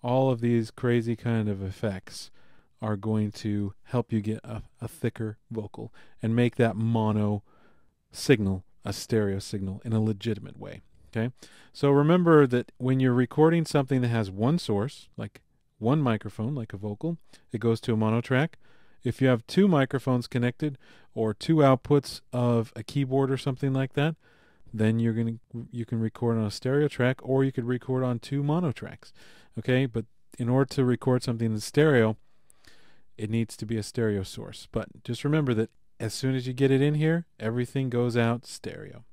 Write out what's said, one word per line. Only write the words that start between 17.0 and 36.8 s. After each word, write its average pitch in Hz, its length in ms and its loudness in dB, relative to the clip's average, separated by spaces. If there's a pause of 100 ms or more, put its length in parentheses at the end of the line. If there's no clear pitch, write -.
it 110 80 -4
goes 113 220 2
to 120 100 -2
a 110 40 2
mono 110 260 2
track. 131 360 0 (460)
If 120 160 -4
you 135 60 4
have 123 220 2
two 196 180 4
microphones 135 640 0
connected 127 500 -2 (340)
or 110 220 -2
two - 220 0
outputs 139 640 4 (120)
of 120 440 0
a 113 80 -12
keyboard 135 480 0
or 135 40 -2
something 135 360 -2
like 131 220 -2
that, 151 200 0 (580)
then 110 280 2
you're 117 120 2
gonna, 113 260 -2 (340)
you 117 120 -6
can 117 140 -4
record 113 400 -2
on 110 60 0
a 101 80 -4
stereo 143 340 0
track, 127 340 0
or 135 220 0
you 135 80 2
could 127 140 -6
record 127 400 -2
on 123 160 -2
two 143 240 -4
mono 156 260 0
tracks. - 420 -12 (460)
Okay, 127 280 2
but 113 180 -4 (340)
in 120 100 -2
order 131 260 2
to 135 100 2
record 123 400 2
something 113 280 -2
in 107 60 -2
stereo, 120 580 4 (1040)
it 107 100 -6
needs 113 280 -2
to 110 100 -8
be 113 100 -4
a 107 60 -4
stereo 104 400 -2
source. - 480 -14
But - 320 -6
just - 220 -8
remember 147 300 2
that 110 160 0 (280)
as 113 160 -6
soon 131 220 -2
as 127 100 -4
you 131 60 -6
get 135 180 2
it 135 100 4